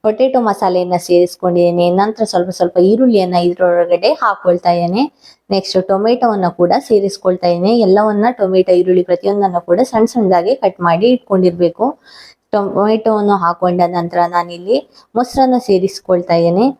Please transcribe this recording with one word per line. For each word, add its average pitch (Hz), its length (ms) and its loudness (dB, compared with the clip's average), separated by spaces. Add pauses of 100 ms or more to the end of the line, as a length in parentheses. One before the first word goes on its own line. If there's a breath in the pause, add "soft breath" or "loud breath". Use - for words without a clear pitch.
ಪೊಟೆಟೊ 247 400 0
ಮಸಾಲೆಯನ್ನ 180 560 -2
ಸೇರಿಸ್ಕೊಂಡಿದ್ದೇನೆ. 175 920 0
ನಂತರ 208 340 -2
ಸ್ವಲ್ಪ 180 260 -2
ಸ್ವಲ್ಪ 180 280 -2
ಈರುಳ್ಳಿಯನ್ನ 196 580 2
ಇದ್ರೊಳಗಡೆ 175 760 0
ಹಾಕೊಳ್ತಾ 185 600 -2
ಇದ್ದೇನೆ. 175 400 -2 (380 soft breath)
ನೆಕ್ಸ್ಟ್ 190 380 -2
ಟೊಮೆಟೊವನ್ನ 214 600 0
ಕೂಡ 175 320 0
ಸೇರಿಸ್ಕೊಳ್ತಾ 196 680 -2
ಇದ್ದೇನೆ. 185 320 0
ಎಲ್ಲವನ್ನ 208 520 2
ಟೊಮೆಟೊ, 185 400 0
ಈರುಳ್ಳಿ 180 320 2
ಪ್ರತಿಯೊಂದನ್ನ 190 540 -2
ಕೂಡ 175 220 0
ಸಣ್ಣ 233 260 0
ಸಣ್ಣದಾಗಿ 196 500 0
ಕಟ್ 185 260 -4
ಮಾಡಿ 175 280 2
ಇಟ್ಕೊಂಡಿರ್ಬೇಕು. 185 920 0 (520 loud breath)
ಟೊಮೆಟೊವನ್ನು 208 840 0
ಹಾಕೊಂಡ 175 520 -2
ನಂತರ 175 300 -4 (100)
ನಾನಿಲ್ಲಿ 175 600 -2 (260 soft breath)
ಮೊಸರನ್ನ 254 420 0
ಸೇರಿಸ್ಕೊಳ್ತಾ 185 760 -2
ಇದ್ದೇನೆ. 175 360 2 (100)